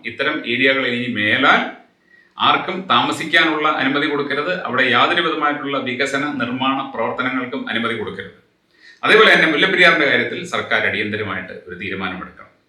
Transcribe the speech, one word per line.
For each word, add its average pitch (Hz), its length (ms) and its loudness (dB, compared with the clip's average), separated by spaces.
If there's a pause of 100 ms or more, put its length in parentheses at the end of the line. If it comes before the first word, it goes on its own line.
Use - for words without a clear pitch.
ഇത്തരം 143 280 -2 (160)
ഏരിയകളിൽ 131 460 2
ഇനി 123 100 -4 (100)
മേലാൽ 135 420 4 (840)
ആർക്കും 185 300 0 (160)
താമസിക്കാനുള്ള 156 760 2 (140)
അനുമതി 143 320 0
കൊടുക്കരുത്. 143 400 -2 (140)
അവിടെ 123 160 0 (120)
യാതൊരു 160 320 4
വിധമായിട്ടുള്ള 143 500 -2 (120)
വികസന 135 340 -2 (180)
നിർമ്മാണ 131 360 -2 (180)
പ്രവർത്തനങ്ങൾക്കും 123 680 -4 (120)
അനുമതി 113 260 -2
കൊടുക്കരുത്. - 400 -10 (640)
അതേപോലെ 202 320 6
തന്നെ 165 180 2
മുല്ലപ്പെരിയാറിൻ്റെ 175 580 4
കാര്യത്തിൽ 117 300 -2 (140)
സർക്കാർ 107 340 -2
അടിയന്തരമായിട്ട് 98 640 -6 (140)
ഒരു 90 160 -14
തീരുമാനമെടുക്കണം. 92 680 -8 (180)